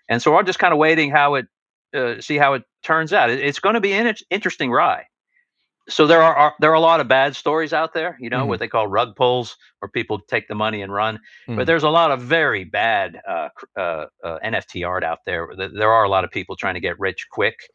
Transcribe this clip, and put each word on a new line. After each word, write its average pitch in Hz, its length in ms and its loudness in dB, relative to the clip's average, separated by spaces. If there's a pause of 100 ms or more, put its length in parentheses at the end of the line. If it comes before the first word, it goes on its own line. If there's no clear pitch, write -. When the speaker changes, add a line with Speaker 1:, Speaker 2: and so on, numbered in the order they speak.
(100)
Speaker 1:
And 120 100 0
so 156 160 4
I'm 196 80 4
just 180 140 -4
kinda 175 180 2
waiting 156 340 2
how 143 260 2
it, 127 100 -4 (480)
uh, 120 260 -4
see 147 160 -4
how 139 160 4
it 127 120 -4 (180)
turns 160 320 0
out. 156 160 4
It, 139 100 -2
it's 143 180 -2
gonna 226 220 0
be 196 120 -2
an 220 140 0
in-, 220 80 -2 (140)
interesting 170 420 -4
ride. 135 340 0 (840)
So - 180 4
there 165 160 8
are, 160 140 6
are, 147 240 4
there 151 100 4
are 160 40 6
a 160 60 6
lot 165 200 6
of 127 80 -4
bad 135 260 2
stories 156 380 -2
out 160 220 -2
there, 170 260 -6
you 120 100 -10
know, 123 100 -2
Speaker 2:
Mm-hmm. - 80 -2
Speaker 1:
what 113 120 -4
they 117 80 -6
call 110 180 0
rug 107 300 -2
pulls, 123 400 0 (240)
where 98 80 -12
people 107 320 -6
take 110 260 -6
the - 80 -10
money 107 280 -4
and 98 100 -10
run. 107 240 -4
Speaker 2:
Mm-hmm. - 400 -14
Speaker 1:
But 123 100 -2
there's 165 160 0
a 156 60 4
lot 160 220 4
of 131 100 -2
very 127 440 0
bad, 101 640 -2
uh, 82 300 -6
cr-, - 240 -12
uh, 82 260 -6 (160)
uh, 82 200 -8
N 113 120 -6
F 95 120 -6
T 87 180 -10
art 90 180 -4
out 82 220 -4
there. 85 240 -6
Th-, 95 260 -10
there 107 160 0
are 113 140 4
a 101 40 0
lot 95 140 2
of 90 80 -6
people 95 260 -10
trying 95 180 -4
to 90 60 -10
get 85 200 -6
rich 95 320 -6
quick. 110 240 -2 (180)